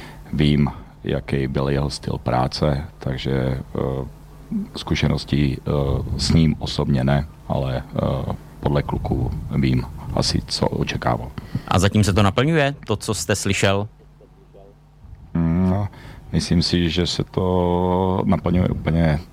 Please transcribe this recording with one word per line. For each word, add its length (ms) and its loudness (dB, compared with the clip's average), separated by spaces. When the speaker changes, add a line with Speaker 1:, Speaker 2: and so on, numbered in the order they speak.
Speaker 1:
vím, 340 4
jaký 440 -2
byl 220 0
jeho 200 0
styl 280 -6
práce, 720 0
takže, 320 -4
eh, 300 0
zkušenosti, 840 0
eh, 140 -6
s 160 0
ním 260 6
osobně 440 0
ne, 240 2
ale, 360 -2
eh, 380 -2
podle 240 0
kluků 480 -2
vím 300 2
asi, 340 0
co 200 0
očekával. 640 -2
Speaker 2:
A 120 2
zatím 240 4
se 100 2
to 100 4
naplňuje, 520 2
to, 80 0
co 180 -2
jste 220 0
slyšel? 520 0
Speaker 1:
Mm, 360 2
no, 180 0
myslím 320 2
si, 260 2
že 180 2
se 160 0
to 1000 2
naplňuje 440 2
úplně 500 2